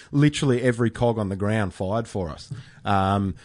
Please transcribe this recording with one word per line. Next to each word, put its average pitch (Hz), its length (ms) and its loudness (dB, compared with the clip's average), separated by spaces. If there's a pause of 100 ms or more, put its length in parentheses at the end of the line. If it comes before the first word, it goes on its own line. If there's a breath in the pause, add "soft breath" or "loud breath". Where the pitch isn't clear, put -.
(100)
Literally 143 520 2
every 120 260 2
cog 117 300 0
on 104 100 -2
the 98 80 -4
ground 101 380 0
fired 107 340 -4
for 90 220 -6
us. - 200 -14 (360 loud breath)
Um, 98 480 2 (100)